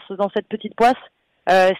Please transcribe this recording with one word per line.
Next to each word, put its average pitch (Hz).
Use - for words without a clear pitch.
ce, 196
dans 196
cette 208
petite 214
poisse. 240
Euh, 185